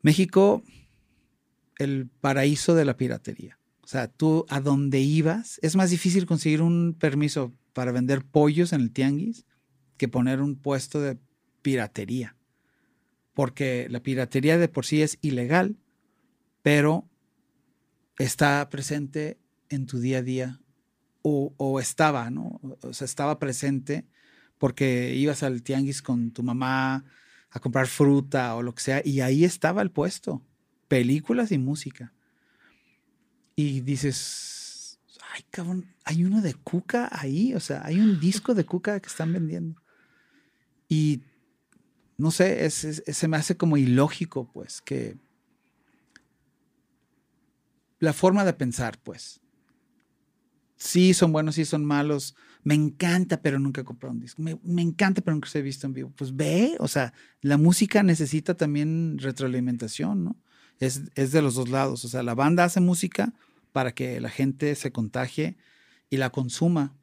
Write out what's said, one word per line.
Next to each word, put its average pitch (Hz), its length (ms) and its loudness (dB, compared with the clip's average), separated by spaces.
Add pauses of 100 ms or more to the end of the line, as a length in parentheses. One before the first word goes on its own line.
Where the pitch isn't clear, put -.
México, 185 600 4 (1120)
el 135 300 -2 (120)
paraíso 139 540 2
de 160 100 6
la 135 120 0
piratería. 113 640 -6 (240)
O - 40 -20
sea, 123 220 -4
tú 156 400 2
a 139 120 -2
donde 139 400 2
ibas, 160 640 0
es 160 140 0
más 190 140 4
difícil 180 360 2
conseguir 156 360 2
un 170 360 2
permiso 143 540 0 (200)
para 127 200 -2
vender 131 320 0
pollos 156 480 4
en 147 80 0
el 117 120 0
tianguis 143 540 -2 (500)
que 131 120 -2
poner 127 320 0
un 143 160 -2
puesto 139 440 -4
de 139 180 -4 (440)
piratería. 117 760 -4 (960)
Porque 127 560 -2
la 120 100 -6
piratería 135 580 2
de 170 100 4
por 139 180 -4
sí 151 160 2
es 151 180 -2
ilegal, 151 560 0 (840)
pero 147 460 4 (1120)
está 143 520 2
presente 147 680 -8 (300)
en 135 180 -4
tu 131 120 -6
día 127 200 0
a 127 40 -2
día 127 380 -6 (640)
o, 143 340 0
o 135 240 -2
estaba, 127 500 0
¿no? - 300 -10 (220)
O 127 100 -12
sea, 135 140 -10
estaba 147 320 -4
presente 139 680 -4 (520)
porque 127 580 0
ibas 143 260 0
al 127 200 -4
tianguis 139 380 -4
con 120 300 -2
tu 120 120 -8
mamá 131 640 0 (460)
a 120 100 -10
comprar 131 280 0
fruta 139 680 2
o 120 80 -4
lo 123 120 -6
que - 80 -12
sea 135 220 0
y 135 160 0
ahí 135 240 4
estaba 180 380 0
el 190 80 -2
puesto, - 520 -4 (460)
películas 147 640 2
y 147 60 0
música. 131 540 -6 (1400)
Y 139 260 -2
dices, - 1160 -8 (320)
"Ay, - 180 -16
cabrón, 180 360 -6 (180)
hay 165 200 2
uno 202 160 4
de 165 140 0
Cuca - 580 -4
ahí, 165 420 -2
o 185 60 -2
sea, 143 240 -6
hay 165 160 0
un 208 200 4
disco 202 340 0
de 185 120 0
Cuca 196 340 -4
que - 80 -20
están 165 240 -4
vendiendo". 165 480 -4 (1080)
Y 151 340 0 (960)
no 160 160 0
sé, 185 340 2
es, - 180 -4
es, 156 220 -8
se 156 220 -2
me 156 80 0
hace 156 200 -2
como 160 200 2
ilógico, 135 760 2
pues, - 300 -16
que 123 340 -8 (2750)
la 156 120 2
forma 190 320 4
de 180 80 2
pensar, 120 500 -4
pues. - 380 -16 (1400)
Sí 180 380 4
son 165 180 4
buenos, 156 220 0
sí 156 100 0
son 151 200 -2
malos. 143 500 -2 (280)
Me 147 120 2
encanta, 170 680 0
pero 139 180 0
nunca 139 220 -2
he 127 40 -10
comprado 123 280 -12
un 117 80 -8
disco. 123 220 -12
Me, 160 200 -6
me 175 200 0
encanta, 185 400 0
pero 160 120 0
nunca 147 140 -6
se 151 120 -4
he - 20 -6
visto 135 240 -8
en 135 60 -6
vivo. 131 240 -10
Pues 135 180 -8
ve, 170 460 2
o 147 80 0
sea, 127 260 -2 (260)
la 143 160 2
música 180 460 6
necesita 156 540 2
también 156 600 -2
retroalimentación, 127 1080 -4
¿no? - 120 -6 (440)
Es, 131 220 -4 (120)
es 135 180 0
de 160 100 6
los 127 120 2
dos 123 140 -2
lados. 135 360 -2
O 120 40 -10
sea, 123 140 -6
la 120 120 -4
banda 160 300 4
hace 175 160 2
música 180 520 0 (400)
para 127 200 -2
que 127 280 -6
la 120 80 -6
gente 135 460 -2
se 135 180 -8
contagie 127 640 -4 (540)
y 135 60 -2
la 131 140 0
consuma 143 720 -2